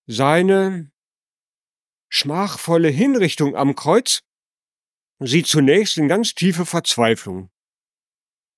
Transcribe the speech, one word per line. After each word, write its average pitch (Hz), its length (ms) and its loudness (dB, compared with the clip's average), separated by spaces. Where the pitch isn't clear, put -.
seine 170 840 2
schmachvolle 165 800 -2
Hinrichtung 170 680 0
am 139 180 0
Kreuz - 480 0
sie 135 220 0
zunächst 156 540 2
in 151 120 0
ganz 208 260 0
tiefe 175 300 -2
Verzweiflung. 113 840 -2